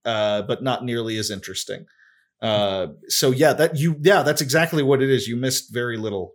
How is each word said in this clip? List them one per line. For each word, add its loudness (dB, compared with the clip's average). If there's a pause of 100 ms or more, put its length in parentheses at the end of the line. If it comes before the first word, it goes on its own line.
uh, 0
but -6
not -2
nearly -4
as -4
interesting. -10 (560)
Uh, 0 (200)
so 2
yeah, 4
that 2
you, 0
yeah, 6
that's 0
exactly 2
what 4
it 2
is. 2
You -4
missed -4
very -4
little -6